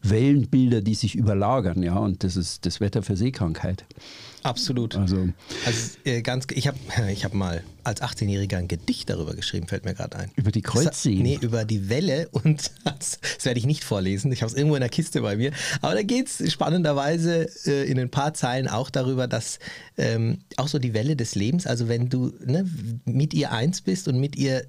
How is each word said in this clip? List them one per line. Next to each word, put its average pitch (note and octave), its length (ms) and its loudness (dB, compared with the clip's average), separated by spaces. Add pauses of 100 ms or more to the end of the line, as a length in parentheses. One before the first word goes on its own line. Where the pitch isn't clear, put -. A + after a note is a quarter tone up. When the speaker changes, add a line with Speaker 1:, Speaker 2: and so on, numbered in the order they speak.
Speaker 1:
Wellenbilder, B2 800 4
die G#2+ 140 2
sich G#2 200 -2
überlagern, G2+ 680 2
ja, F2 140 2
und G2+ 260 0
das F#2+ 140 0
ist - 280 -4
das F2 140 -2
Wetter G2+ 240 0
für G2 140 -2
Seekrankheit. F#2 680 -2 (600)
Speaker 2:
Absolut. B2 520 -2
Speaker 1:
Also F#2+ 320 2 (380)
Speaker 2:
Also, A2+ 400 -2
äh, A#2+ 160 0
ganz, B2+ 320 -2
ich C3+ 160 0
hab, C3+ 60 -4 (180)
<laughs> G#2+ 180 0
ich G2+ 140 -4
hab G2 80 -2
mal F2+ 320 -2 (180)
als G#2+ 180 -4
achtzehnjähriger G2+ 560 0
ein F2+ 120 -2
Gedicht - 400 -4
darüber E2 260 -2
geschrieben, F2 320 -6
fällt - 160 -6
mir G2+ 100 -4
grad - 220 -8
ein. G2 220 -8
Speaker 1:
Über G#2 140 2
die A2 100 2
Speaker 2:
Das - 140 -4
hat B2 100 6
Speaker 1:
Kreuzseen? C#3+ 360 2
Speaker 2:
Nee, C3 200 4
über A2+ 240 0
die G#2 240 -2
Welle D3 420 0
und D3+ 460 2
<laughs> - 80 -20
das, - 360 -4
das - 220 -6
werde B2 160 2
ich A2 60 0
nicht D3 180 0
vorlesen. G2 480 0
Ich B2 100 0
hab's A2+ 120 -2
irgendwo D3 220 4
in C#3 60 0
der B2 80 0
Kiste D#3+ 320 -2
bei G#2 140 0
mir. B2 160 0 (300)
Aber D#3+ 140 2
da G#3+ 80 2
geht's B3 460 0
spannenderweise, D#3+ 1000 2 (160)
äh, C#3+ 260 2
in C3 80 2
ein B2+ 100 0
paar D3+ 240 0
Zeilen C3 360 0
auch B2 200 -2
darüber, B2+ 380 0
dass, - 320 -4 (380)
ähm, A2+ 400 0 (180)
auch C3+ 140 -2
so D3 100 0
die B2 140 0
Welle C3 240 2
des A#2 180 -2
Lebens, C3+ 320 0
also A#2+ 220 0
wenn A#2+ 180 2
du, B2+ 240 0 (140)
ne, D#3 200 2 (380)
mit C3+ 300 2
ihr D3 180 2
eins B2 300 0
bist F#3 260 -2
und C3 100 2
mit C#3 200 0
ihr C3 320 2